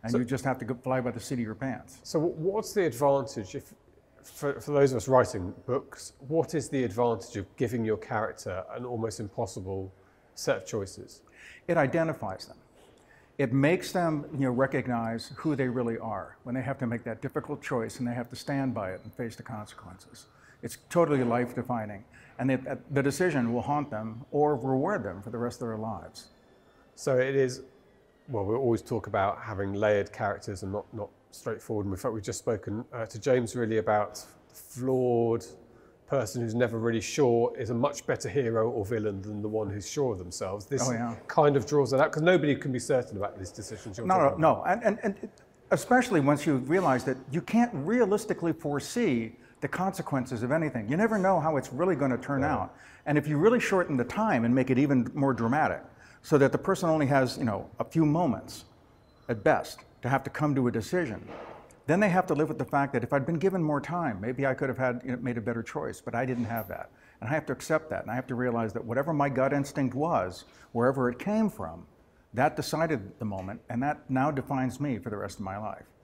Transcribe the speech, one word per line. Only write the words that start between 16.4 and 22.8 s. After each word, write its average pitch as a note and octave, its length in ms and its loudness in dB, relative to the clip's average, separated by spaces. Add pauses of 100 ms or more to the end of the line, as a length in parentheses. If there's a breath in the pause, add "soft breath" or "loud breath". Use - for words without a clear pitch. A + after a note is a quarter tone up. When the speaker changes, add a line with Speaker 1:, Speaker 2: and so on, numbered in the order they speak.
Speaker 1:
when B2 140 -6
they C3 60 -2
have C3 180 -4
to B2+ 60 -2
make A#2 180 -4
that A2 180 -8
difficult C#3+ 400 -6
choice A2+ 380 -4
and B2 80 -2
they A#2+ 40 -4
have A#2+ 180 -6
to A#2+ 60 -14
stand C3+ 380 -2
by G2 160 -4
it F#2 140 -10
and G2+ 100 -16
face A#2 220 -8
the A2+ 80 -16
consequences. - 840 -16 (360 soft breath)
It's - 160 -10 (120)
totally D3 320 4
life-defining. A#2 840 -2 (360 loud breath)
And C3 100 0
it, C3 160 0
uh, C#3 80 -6 (160)